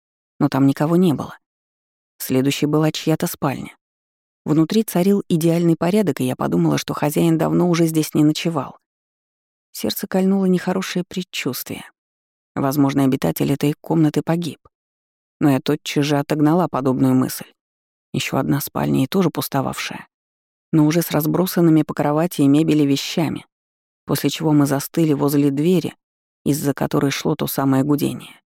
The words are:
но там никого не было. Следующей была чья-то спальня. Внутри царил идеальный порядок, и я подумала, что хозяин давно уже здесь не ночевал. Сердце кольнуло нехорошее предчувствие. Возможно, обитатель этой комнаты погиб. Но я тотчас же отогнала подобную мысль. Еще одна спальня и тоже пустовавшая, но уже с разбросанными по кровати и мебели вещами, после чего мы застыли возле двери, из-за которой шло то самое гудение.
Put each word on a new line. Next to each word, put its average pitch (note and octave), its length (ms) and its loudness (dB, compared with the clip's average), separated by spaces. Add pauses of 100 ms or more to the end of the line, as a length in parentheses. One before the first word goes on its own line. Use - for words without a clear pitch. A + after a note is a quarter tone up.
(400)
но C#3+ 100 2
там C3+ 160 2
никого D3+ 300 2
не F3 180 4
было. - 240 -8 (800)
Следующей C3+ 480 -2
была D3+ 260 2
чья-то D#3+ 360 -2
спальня. - 500 -8 (680)
Внутри D#3+ 380 2
царил G3 480 0
идеальный E3 460 2
порядок, F3+ 440 0
и C3 60 -2
я B2+ 100 -2
подумала, D3+ 440 0
что - 160 -8
хозяин D#3+ 420 0
давно D#3+ 320 2
уже E3 160 2
здесь D#3+ 300 -2
не D3+ 80 4
ночевал. D3+ 560 -2 (920)
Сердце - 360 -8
кольнуло F#3+ 380 0
нехорошее F#3 600 -2
предчувствие. - 760 -8 (720)
Возможно, C#3 480 2
обитатель C#3 480 0
этой D3 280 0
комнаты D#3 440 0
погиб. E3 360 -4 (800)
Но D3 120 2
я C3 80 2
тотчас D3 460 -2
же D3 120 0
отогнала D3+ 500 0
подобную C3 460 0
мысль. - 400 -2 (600)
Еще - 240 -4
одна C#3 240 0
спальня C#3 420 -2
и C3 40 0
тоже F#3 220 0
пустовавшая, - 760 -6 (640)
но D#3 140 6
уже E3 160 2
с - 100 -6
разбросанными D#3+ 720 2
по - 100 -10
кровати D3+ 480 0
и C#3 60 4
мебели D3+ 360 4
вещами, C#3 640 -2 (600)
после C#3+ 240 -2
чего D#3 240 0
мы C#3+ 120 4
застыли C#3+ 480 0
возле C#3+ 380 2
двери, D#3 440 0 (500)
из-за C#3+ 280 0
которой C#3+ 380 0
шло D#3 240 -2
то C#3+ 120 -4
самое C3+ 360 0
гудение. C#3 580 -4 (160)